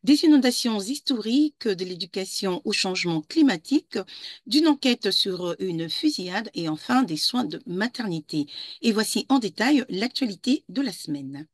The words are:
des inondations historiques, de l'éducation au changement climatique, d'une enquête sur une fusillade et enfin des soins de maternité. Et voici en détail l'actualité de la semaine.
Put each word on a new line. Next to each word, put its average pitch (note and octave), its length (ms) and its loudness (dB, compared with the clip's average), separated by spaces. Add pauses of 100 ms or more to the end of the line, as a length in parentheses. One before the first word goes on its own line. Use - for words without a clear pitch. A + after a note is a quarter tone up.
des D4 180 6
inondations B3 560 6
historiques, B3 880 0
de F#3 160 -2
l'éducation F#3 800 -4
au A3 80 -2
changement F#3 500 -2
climatique, C#4 760 2 (480)
d'une D4+ 220 4
enquête B3 440 2
sur F3+ 480 -2
une E3+ 300 -2
fusillade G#3+ 640 -2
et - 160 -4
enfin B3+ 340 0
des D#3+ 140 -2
soins B3 260 0
de D#3 220 -6
maternité. F3+ 800 -4 (360)
Et A3+ 120 2
voici - 340 0
en C4+ 120 4
détail A3+ 500 2
l'actualité A#3 800 -2
de G#3+ 120 -4
la A#3 120 -4
semaine. C#3+ 600 -10